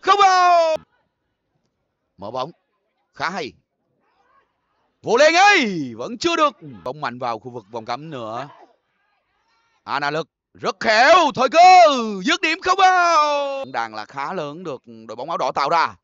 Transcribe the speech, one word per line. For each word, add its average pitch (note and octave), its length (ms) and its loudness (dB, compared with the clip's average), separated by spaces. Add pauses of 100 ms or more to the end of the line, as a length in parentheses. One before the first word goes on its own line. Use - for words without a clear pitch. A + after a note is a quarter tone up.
không F#4+ 200 2
vào. F4+ 560 4 (1400)
Mở G2 140 -14
bóng, B2+ 200 -8 (640)
khá C#3+ 160 -6
hay. E3 240 -10 (1500)
Vô G3 160 -2
lên D4+ 160 4
ấy, A#3 640 2
vẫn F3+ 200 -12
chưa E4+ 180 -4
được. D4+ 220 0 (260)
Bóng C#3 180 -10
mạnh B2 180 -8
vào A#2 200 -6
khu B2+ 120 -18
vực A#2 200 -16
vòng A2+ 140 -12
cấm C3 240 -10
nữa. B2 400 -12 (1300)
Ana C#3+ 280 -6
Lực D#3 180 -6 (240)
rất D3 260 -10
khéo, C4 560 4
thời B3+ 140 0
cơ, F4+ 300 8 (460)
dứt F4 160 -2
điểm E4+ 200 -4
không F#4 160 0
vào. D4+ 960 0
Đàn A2+ 220 -8
là G#2+ 100 -12
khá C#3 280 -10
lớn D#3+ 300 -10
được C#3+ 180 -12 (260)
đội A2 80 -14
bóng C#3+ 140 -12
áo F3 80 -6
đỏ C#3 140 -4
tạo C#3+ 180 -2
ra. C3+ 340 0